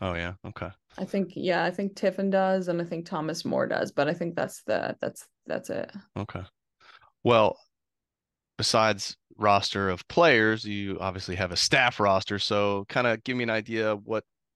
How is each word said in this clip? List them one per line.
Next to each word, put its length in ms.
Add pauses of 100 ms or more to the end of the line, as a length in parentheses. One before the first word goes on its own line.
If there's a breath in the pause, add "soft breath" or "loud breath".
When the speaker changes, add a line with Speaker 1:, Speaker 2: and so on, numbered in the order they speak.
Speaker 1:
Oh, 120
yeah? 200 (120)
Okay. 240 (280)
Speaker 2:
I 60
think, 320
yeah, 300
I 40
think 280
Tiffin 320
does, 400
and 120
I 40
think 200
Thomas 380
More 240
does, 240
but 160
I 60
think 220
that's 280
the, 380
that's, 260 (180)
that's 240
it. 220 (260)
Speaker 1:
Okay. 260 (800 loud breath)
Well, 340 (1000)
besides 600 (180)
roster 540
of 180
players, 560
you 380
obviously 340
have 160
a 60
staff 420
roster, 400
so 480
kinda 380
give 100
me 80
an 60
idea 480
what 260 (320)